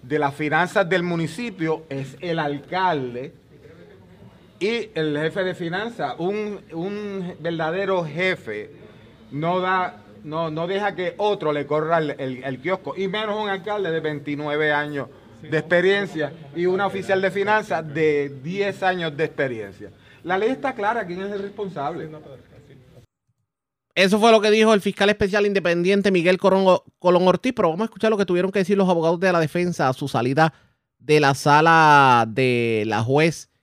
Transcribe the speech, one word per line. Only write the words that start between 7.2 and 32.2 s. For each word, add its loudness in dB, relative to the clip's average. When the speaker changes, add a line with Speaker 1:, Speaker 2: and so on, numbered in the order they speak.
Speaker 1:
verdadero -2
jefe -4
no -2
da -2
no, -6
no -4
deja -2
que -4
otro 0
le -2
corra 0
el, 0
el, -6
el -6
kiosco, -4
y -2
menos -4
un -4
alcalde -4
de -2
veintinueve -2
años -2
de -4
experiencia 0
y -2
una 0
oficial -2
de 0
finanzas -2
de 2
diez -4
años -2
de 0
experiencia. -6
La -2
ley 0
está -6
clara, -4
¿quién -8
es -8
el -8
responsable? -8
Speaker 2:
Eso 4
fue 6
lo 8
que 2
dijo 6
el 4
fiscal 0
especial 0
independiente 2
Miguel 4
Colón, 4
Colón 4
Ortiz, 2
pero 2
vamos -4
a 0
escuchar -2
lo 2
que 0
tuvieron 0
que 0
decir 2
los 4
abogados 2
de 2
la 4
defensa 0
a 0
su -6
salida 2
de 4
la 4
sala 6